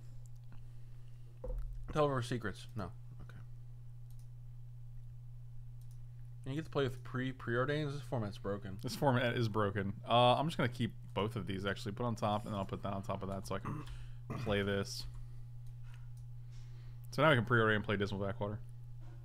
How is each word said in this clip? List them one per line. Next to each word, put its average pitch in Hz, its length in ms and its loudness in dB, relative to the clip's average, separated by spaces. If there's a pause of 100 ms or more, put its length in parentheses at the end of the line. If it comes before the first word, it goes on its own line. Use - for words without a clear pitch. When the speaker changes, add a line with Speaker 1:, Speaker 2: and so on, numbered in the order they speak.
(1900)
Speaker 1:
Tell 151 120 6
of 143 80 4
our 127 100 2
secrets. 113 440 -2 (100)
No. 101 80 0 (380)
Okay. - 180 -10 (3000)
And 131 100 -4
you 151 60 -2
get 156 60 -4
to - 40 -8
play 139 140 4
with - 180 0
pre-, 131 300 -2
preordains. 135 600 2
This 143 100 -4
format's 110 360 -2
broken. 98 440 -4
Speaker 2:
This 127 120 -2
format 123 420 6
is 117 120 4
broken. 101 440 2 (160)
Uh, 123 260 10
I'm 135 120 4
just 165 100 -2
gonna 139 120 4
keep 117 240 0 (220)
both 107 200 2
of 92 120 -2
these, 95 180 -2
actually. 98 280 0
Put 120 140 -2
on 117 80 2
top, 104 300 2
and 110 80 -4
then 104 60 0
I'll 95 80 0
put 92 160 -4
that 98 100 -2
on 98 100 -2
top 98 200 -2
of 95 80 -4
that 95 180 -4
so 95 80 0
I - 20 -2
can 147 260 -4 (260)
<clears throat> - 340 -6
play 101 180 4
this. 98 440 0 (2000)
So 135 120 2
now 156 80 10
we 139 60 10
can 113 80 6
preordain 110 320 8
and 107 80 2
play 110 120 2
Dismal 98 280 2
Backwater. 101 360 -2 (640)